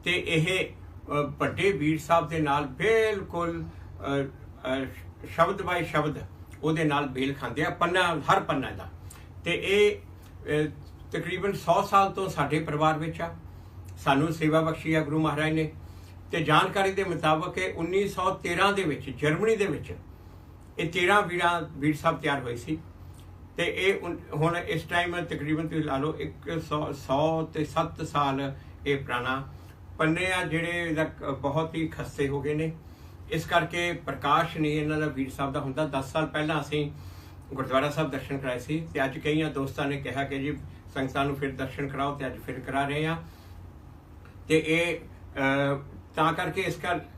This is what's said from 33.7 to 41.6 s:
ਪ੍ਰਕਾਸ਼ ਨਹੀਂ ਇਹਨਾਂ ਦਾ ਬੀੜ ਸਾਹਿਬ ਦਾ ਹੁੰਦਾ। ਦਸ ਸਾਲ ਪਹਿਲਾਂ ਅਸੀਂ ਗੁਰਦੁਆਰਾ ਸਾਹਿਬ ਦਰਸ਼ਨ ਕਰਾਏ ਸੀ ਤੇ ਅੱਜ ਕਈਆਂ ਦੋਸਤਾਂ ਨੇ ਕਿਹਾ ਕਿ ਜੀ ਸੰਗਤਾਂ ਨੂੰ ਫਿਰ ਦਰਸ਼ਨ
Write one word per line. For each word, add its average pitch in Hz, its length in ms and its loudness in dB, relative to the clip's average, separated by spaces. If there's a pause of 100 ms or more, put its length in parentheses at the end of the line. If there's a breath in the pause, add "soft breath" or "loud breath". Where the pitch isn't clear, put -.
ਪ੍ਰਕਾਸ਼ 160 640 2
ਨਹੀਂ 151 240 2
ਇਹਨਾਂ 151 200 0
ਦਾ 156 60 2
ਬੀੜ 135 240 -2
ਸਾਹਿਬ 139 220 -2
ਦਾ 147 80 0
ਹੁੰਦਾ। 139 260 0
ਦਸ 139 260 -2
ਸਾਲ 156 140 2
ਪਹਿਲਾਂ 151 340 0
ਅਸੀਂ 147 300 0 (640 loud breath)
ਗੁਰਦੁਆਰਾ 135 360 2
ਸਾਹਿਬ 151 200 0
ਦਰਸ਼ਨ 139 280 -4
ਕਰਾਏ 131 200 -2
ਸੀ 160 360 -4
ਤੇ 139 100 2
ਅੱਜ 131 140 -2
ਕਈਆਂ 151 320 2
ਦੋਸਤਾਂ 139 360 -4
ਨੇ 139 100 -2
ਕਿਹਾ 135 280 -4
ਕਿ 139 140 -4
ਜੀ 143 200 -4 (360 loud breath)
ਸੰਗਤਾਂ 139 300 -2
ਨੂੰ 143 120 0
ਫਿਰ 139 160 -2
ਦਰਸ਼ਨ 135 360 -4